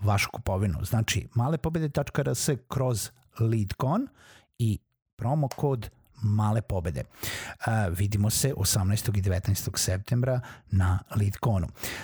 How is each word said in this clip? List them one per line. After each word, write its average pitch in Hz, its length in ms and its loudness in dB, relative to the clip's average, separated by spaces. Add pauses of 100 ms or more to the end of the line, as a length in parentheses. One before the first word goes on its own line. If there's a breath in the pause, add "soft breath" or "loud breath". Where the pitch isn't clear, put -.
vašu 101 320 2
kupovinu. 95 520 -2
Znači, 110 500 -2
malepobede 160 540 0
tačka 143 340 -2
R 139 120 -2
S - 160 0 (180)
kroz 127 420 -2 (300)
LeadCon 113 680 0 (500 loud breath)
i 110 200 2 (380)
promo 135 320 0
kod 135 420 -2 (320)
Male 107 400 2
pobede. 85 380 -4
E, - 40 -8 (840 loud breath)
vidimo 101 400 0
se 131 260 0
osamnaestog 101 600 2
i 98 40 2
devetnaestog 95 580 0
septembra 123 640 0 (300 loud breath)
na 92 280 4 (180)
LeadConu. 101 520 2 (360 loud breath)